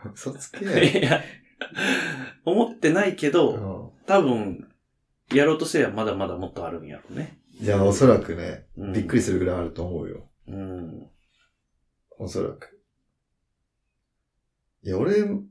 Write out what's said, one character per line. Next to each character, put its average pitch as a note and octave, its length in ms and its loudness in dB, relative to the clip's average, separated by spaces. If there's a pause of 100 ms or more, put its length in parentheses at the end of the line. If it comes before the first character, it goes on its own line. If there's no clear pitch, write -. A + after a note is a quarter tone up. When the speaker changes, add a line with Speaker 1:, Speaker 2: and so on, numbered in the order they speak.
Speaker 1:
<laughs> - 60 -16
嘘 - 180 -10
つ - 160 -16
け。 - 160 -12
Speaker 2:
い G3 40 -6 (340)
や、 C3+ 200 2 (1200)
思 A3 260 2
っ - 20 -14
て D#3 160 2
な G3 140 4
い F#3+ 120 -2
け D3 140 0
ど、 G#2 720 0
Speaker 1:
う - 20 -20
ん。 - 40 -20
Speaker 2:
多 F#3+ 160 6
分、 G#2+ 480 -2 (640)
や C#3+ 100 6
ろ D#3 120 4
う - 20 -2
と E3 80 -2
せ D#3+ 140 2
や A#2 100 2
ま G#2+ 160 -2
だ G2 80 0
ま G2 140 -2
だ F2+ 100 -8
も F#2 100 -6
っ - 60 -20
と E2+ 100 -8
あ F2 60 -8
る E2 100 -10
ん D#2 60 -16
や D2+ 100 -14
ろ - 140 -18
う - 40 -14
ね。 - 240 -10 (220)
Speaker 1:
い G#2 60 -6
や、 G2 180 4
お G2+ 80 6
そ C3+ 140 6
ら A2 120 8
く - 160 -6
ね、 - 320 -10 (120)
Speaker 2:
う G2 100 -10
ん。 F#2+ 60 -4
Speaker 1:
び G#2+ 80 0
っ F2+ 40 -4
く B2 100 0
り G#2 60 4
す - 80 -2
る F#2 80 2
ぐ F2 60 -2
ら F2+ 120 0
い - 20 -4
あ F2 40 -2
る D#2+ 120 -6
と F2 120 -6
思 F2+ 180 -6
う - 40 -10
よ。 - 220 -16 (180)
Speaker 2:
う G2 80 -12
ん。 F#2+ 540 -12 (1080)
Speaker 1:
お F#2+ 80 -10
そ - 160 -6
ら - 120 -6
く。 - 260 -20 (2000)
い - 60 -14
や、 F#2 80 -2
俺、 F3 200 2 (340)